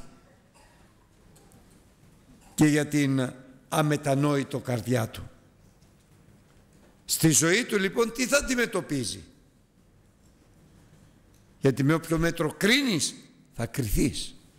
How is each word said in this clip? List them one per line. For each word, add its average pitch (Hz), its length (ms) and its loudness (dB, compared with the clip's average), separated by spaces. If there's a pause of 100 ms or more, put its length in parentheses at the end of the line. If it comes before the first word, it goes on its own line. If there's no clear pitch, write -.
(2500)
και 156 100 4
για 147 220 4
την 135 460 0 (360)
αμετανόητο 147 880 0
καρδιά 117 500 -2
του. - 220 -16 (1700)
Στη - 260 2
ζωή 170 340 4
του 220 140 -2
λοιπόν 226 340 0
τι 254 140 -4
θα 277 100 2
αντιμετωπίζει; 151 880 -2 (2250)
Γιατί 135 220 2
με 147 120 4
όποιο 160 240 -2
μέτρο 160 340 0
κρίνεις, 226 600 0 (400)
θα 117 120 -6
κριθείς - 680 -2 (240)